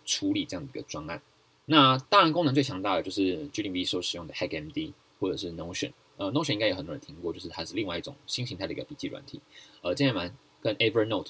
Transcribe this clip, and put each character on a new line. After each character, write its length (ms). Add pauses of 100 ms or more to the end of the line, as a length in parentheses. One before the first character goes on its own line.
处 280
理 120
这 120
样 80
的 60
一 20
个 160
专 220
案。 100 (440)
那 340 (100)
当 140
然 100
功 120
能 100
最 80
强 180
大 140
的 80
就 80
是 380
G 140
零 100
V 120
所 160
使 160
用 100
的 60
Hack 220
M 160
D 240 (240)
或 120
者 60
是 160
Notion。 400 (240)
呃， 160
Notion 200
应 60
该 100
有 60
很 100
多 100
人 60
听 200
过， 120
就 60
是 100
它 160
是 100
另 120
外 120
一 20
种 140 (120)
新 200
形 100
态 100
的 60
一 40
个 80
笔 100
记 140
软 180
体。 140 (420)
呃， 120
这 100
也 80
蛮， 220 (280)
跟 140
Evernote 540